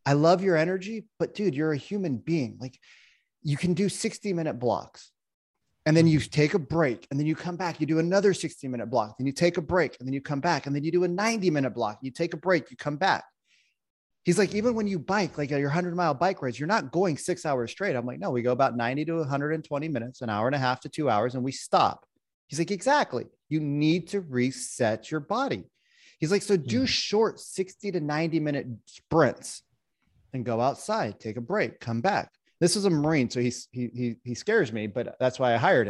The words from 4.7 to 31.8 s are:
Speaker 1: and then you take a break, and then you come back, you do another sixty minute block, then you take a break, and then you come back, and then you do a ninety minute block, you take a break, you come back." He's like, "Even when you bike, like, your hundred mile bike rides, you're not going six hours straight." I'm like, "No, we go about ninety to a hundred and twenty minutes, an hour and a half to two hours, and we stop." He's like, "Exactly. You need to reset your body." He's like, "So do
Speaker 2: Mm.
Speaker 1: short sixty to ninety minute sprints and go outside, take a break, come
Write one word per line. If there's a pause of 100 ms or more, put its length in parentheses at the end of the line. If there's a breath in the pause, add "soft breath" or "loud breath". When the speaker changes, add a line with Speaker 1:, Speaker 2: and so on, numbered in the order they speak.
Speaker 1:
and
then
you
take
a
break,
and
then
you
come
back,
you
do
another
sixty
minute
block,
then
you
take
a
break,
and
then
you
come
back,
and
then
you
do
a
ninety
minute
block,
you
take
a
break,
you
come
back." (1040)
He's
like,
"Even
when
you
bike,
like,
your
hundred
mile
bike
rides,
you're
not
going
six
hours
straight."
I'm
like,
"No,
we
go
about
ninety
to
a
hundred
and
twenty
minutes,
an
hour
and
a
half
to
two
hours,
and
we
stop." (420)
He's
like,
"Exactly. (200)
You
need
to
reset
your
body." (500 soft breath)
He's
like,
"So
do
Speaker 2:
Mm.
Speaker 1:
short
sixty
to
ninety
minute (180)
sprints (720)
and
go
outside,
take
a
break,
come